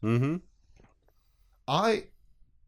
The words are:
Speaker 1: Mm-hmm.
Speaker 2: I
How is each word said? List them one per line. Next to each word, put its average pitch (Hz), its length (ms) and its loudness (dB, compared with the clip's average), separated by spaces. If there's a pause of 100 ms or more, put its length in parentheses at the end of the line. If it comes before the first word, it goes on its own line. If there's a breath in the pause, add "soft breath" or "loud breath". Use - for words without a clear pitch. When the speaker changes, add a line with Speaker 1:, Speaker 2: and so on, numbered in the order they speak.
Speaker 1:
Mm-hmm. 123 340 0 (1300)
Speaker 2:
I 208 380 0 (640)